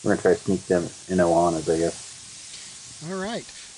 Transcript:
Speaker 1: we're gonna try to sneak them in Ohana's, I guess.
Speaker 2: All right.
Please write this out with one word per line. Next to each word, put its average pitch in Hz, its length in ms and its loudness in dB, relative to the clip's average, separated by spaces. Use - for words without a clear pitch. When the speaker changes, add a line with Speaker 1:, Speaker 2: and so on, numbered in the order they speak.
Speaker 1:
we're 107 80 2
gonna 92 100 2
try 95 120 6
to - 40 4
sneak 92 300 -2
them 87 160 4
in - 340 -4
Ohana's, 85 520 4
I 165 80 4
guess. - 1300 -8
Speaker 2:
All 185 100 -6
right. 196 260 -6